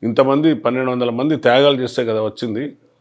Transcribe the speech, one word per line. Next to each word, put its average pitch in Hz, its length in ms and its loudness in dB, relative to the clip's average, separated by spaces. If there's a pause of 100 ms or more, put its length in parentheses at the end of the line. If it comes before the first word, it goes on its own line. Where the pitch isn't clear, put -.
ఇంతమంది, 139 520 2
పన్నెండు 127 360 -2
వందల 123 180 -2
మంది 135 260 -2
త్యాగాలు 131 460 2
చేస్తే 123 240 -4
కదా 110 160 -2
వచ్చింది. 110 560 -6 (240)